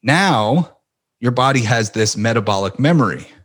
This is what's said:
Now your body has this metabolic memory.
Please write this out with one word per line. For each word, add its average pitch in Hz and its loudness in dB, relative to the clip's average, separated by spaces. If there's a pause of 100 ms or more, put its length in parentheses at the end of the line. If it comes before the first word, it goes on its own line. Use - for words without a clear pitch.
Now 147 0 (440)
your 123 0
body 127 2
has 113 -2
this 107 -2
metabolic 104 -2
memory. 127 0 (180)